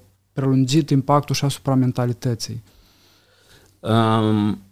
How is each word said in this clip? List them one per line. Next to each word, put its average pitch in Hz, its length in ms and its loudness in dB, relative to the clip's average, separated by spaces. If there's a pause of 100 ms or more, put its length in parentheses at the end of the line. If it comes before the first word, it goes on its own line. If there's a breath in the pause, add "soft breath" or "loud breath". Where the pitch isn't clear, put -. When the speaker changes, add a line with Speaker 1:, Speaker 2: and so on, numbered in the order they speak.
(320)
Speaker 1:
prelungit 135 580 0
impactul 143 440 2
și - 100 -2
asupra 139 300 -2
mentalității? 120 880 -2 (1200 soft breath)
Speaker 2:
Am, 110 760 2 (140)